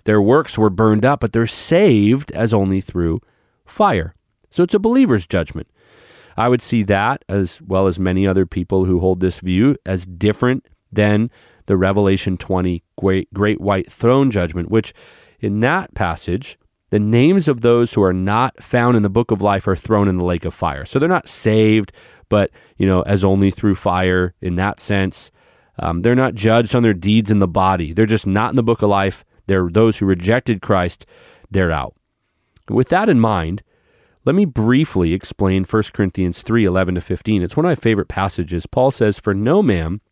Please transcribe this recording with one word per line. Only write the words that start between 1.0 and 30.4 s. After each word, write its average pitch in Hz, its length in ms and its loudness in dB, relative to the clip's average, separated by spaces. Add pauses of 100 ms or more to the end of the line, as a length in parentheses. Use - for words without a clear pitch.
up, 143 160 2
but 113 120 -4
they're 117 140 0
saved 139 880 2
as 113 220 -2
only 95 260 0
through 85 400 -4 (460)
fire. 107 480 -2 (340)
So - 140 -2
it's 180 120 0
a 208 40 4
believer's 214 480 2
judgment. 82 400 -6 (680)
I 113 120 0
would 123 140 0
see 113 220 0
that, 104 440 0
as 95 320 -4
well 95 280 0
as 87 100 -2
many 92 300 0
other 95 180 2
people 92 380 -2
who 90 160 0
hold 92 180 0
this 90 220 -2
view, 95 440 2
as 92 220 -6
different 104 640 -2 (220)
than 104 400 0 (360)
the 98 100 0
Revelation 95 640 0
twenty 90 440 -4 (140)
great, 95 380 -2
great 104 260 0
white 95 320 -4
throne 131 380 2
judgment, 87 400 -4
which - 240 -2 (460)
in 107 200 -4
that 156 340 -2
passage, 90 640 -6 (320)
the 104 80 0
names 127 480 2
of 131 140 0
those 120 320 2
who 107 100 2
are 92 120 2
not 104 480 -2
found 120 340 2
in 110 60 2
the 104 80 0
book 117 200 0
of 98 120 -2
life 101 260 0
are 95 80 0
thrown 101 320 0
in 92 80 0
the 90 80 -2
lake 87 220 -2
of 82 80 -8
fire. 71 320 -6
So - 120 -2
they're 151 100 0
not 180 200 -2
saved, 110 640 2 (380)
but, 104 200 2 (280)
you 95 80 0
know, 92 160 2
as 98 200 0
only 98 280 2
through 101 240 -2
fire 92 640 -2
in 90 160 -6
that 95 240 -4
sense. 95 500 -4 (480)
Um, 85 220 -4
they're 113 140 2
not 127 200 0
judged 110 400 0
on 123 80 2
their 110 120 4
deeds 104 360 0
in 107 80 2
the 98 80 2
body. 90 460 0
They're 107 140 2
just 107 200 -2
not 101 240 0
in 123 60 -2
the 123 60 0
book 117 180 0
of 107 80 0
life. 98 360 -2 (220)
They're 92 240 0
those 107 280 2
who 101 80 -2
rejected 95 560 0